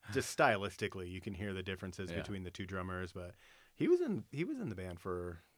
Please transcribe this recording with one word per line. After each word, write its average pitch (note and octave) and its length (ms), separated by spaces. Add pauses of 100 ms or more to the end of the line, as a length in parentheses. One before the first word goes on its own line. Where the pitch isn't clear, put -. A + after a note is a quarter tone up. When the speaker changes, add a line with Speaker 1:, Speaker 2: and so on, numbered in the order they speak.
Speaker 1:
<laughs> G#2 100
Speaker 2:
just - 240
stylistically, G2 720
you F#2 120
can G#2 120
hear G2 200
the F#2+ 100
differences F#2 480
Speaker 1:
Yeah. E2+ 60
Speaker 2:
between F#2 260
the F2 80
two G2 140
drummers. F#2 480
But F2 220 (400)
he F#3 120
was F4 140
in, G3+ 300
he C#3+ 120
was C#4 160
in F#3+ 100
the G2+ 60
band F2+ 240
for, F2 420 (160)